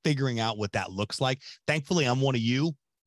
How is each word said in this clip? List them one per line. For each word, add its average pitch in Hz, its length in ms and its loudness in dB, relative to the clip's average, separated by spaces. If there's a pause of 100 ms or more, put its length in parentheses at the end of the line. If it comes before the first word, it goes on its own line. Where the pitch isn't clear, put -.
figuring 135 360 2
out 110 180 0
what 104 140 -2
that 95 200 -4
looks 101 300 -4
like. 135 200 0 (260)
Thankfully, 151 380 0
I'm 123 160 2
one 135 140 2
of 117 60 0
you. 131 320 2 (340)